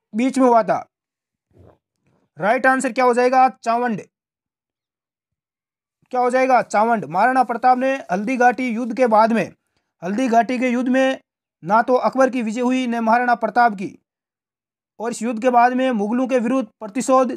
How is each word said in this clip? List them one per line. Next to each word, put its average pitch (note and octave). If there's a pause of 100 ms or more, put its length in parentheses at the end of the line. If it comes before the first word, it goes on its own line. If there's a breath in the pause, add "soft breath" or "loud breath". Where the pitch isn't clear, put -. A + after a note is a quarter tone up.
(160)
बीच B3
में C4
हुआ A#3
था। E3+ (1500)
राइट A3
आंसर C4
क्या B3+
हो B3
जाएगा? B3+
चावंड। A#3 (2000)
क्या B3
हो B3
जाएगा? B3+
चावंड। G#3+
महाराणा A#3
प्रताप B3
ने C4 (180)
हल्दी G#3+
घाटी B3
युद्ध A3+
के B3+
बाद A3
में, F#3+ (500)
हल्दी G#3
घाटी A#3
के B3+
युद्ध B3
में C4 (440)
ना G3+
तो B3
अकबर B3+
की B3
विजय A3
हुई, B3+
न A#3
महाराणा A#3+
प्रताप A#3
की। F#3+ (1000)
और A3+
इस A3
युद्ध A3
के B3+
बाद B3
में B3+
मुगलों A#3
के B3
विरुद्ध A#3+ (100)
प्रतिशोध B3+